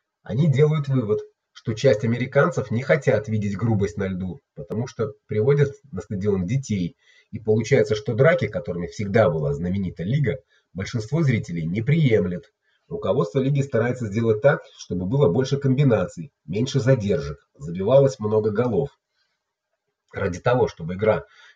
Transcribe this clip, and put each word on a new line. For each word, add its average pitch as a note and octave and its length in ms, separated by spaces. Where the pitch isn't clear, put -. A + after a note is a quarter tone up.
Они C#3+ 300
делают D3+ 360
вывод, G#2+ 340
что - 200
часть A2 300
американцев B2+ 680
не B2 140
хотят C#3+ 440
видеть G#2 300
грубость G2+ 400
на G2 100
льду, F#2 320
потому A2 320
что G#2+ 260
приводят C3+ 480
на G#2 100
стадион F#2+ 440
детей, G2+ 500
и G#2+ 80
получается, A2 560
что - 180
драки, C3+ 340
которыми E2+ 400
всегда G2+ 420
была D2+ 240
знаменита F2 500
лига, C3 360
большинство A2+ 500
зрителей F2 420
не F#2 160
приемлет. A2 720
Руководство C3+ 520
лиги C3+ 220
старается A#2 460
сделать A2 340
так, D#3 220
чтобы F2+ 280
было B2+ 240
больше C3 280
комбинаций, A#2 760
меньше A#2+ 360
задержек, G2 640
забивалось C#3 600
много G#2+ 320
голов. A2 380
Ради - 280
того, B2 260
чтобы E2 280
игра G#2+ 280